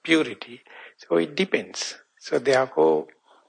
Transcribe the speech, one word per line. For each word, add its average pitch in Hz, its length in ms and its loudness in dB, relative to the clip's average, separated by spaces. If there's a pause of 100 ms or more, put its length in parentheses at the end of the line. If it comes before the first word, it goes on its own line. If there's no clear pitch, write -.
purity. 123 600 -2 (340)
So - 220 -2
it 156 180 -2
depends. 113 580 -4 (240)
So - 200 -4
therefore, 120 680 2 (420)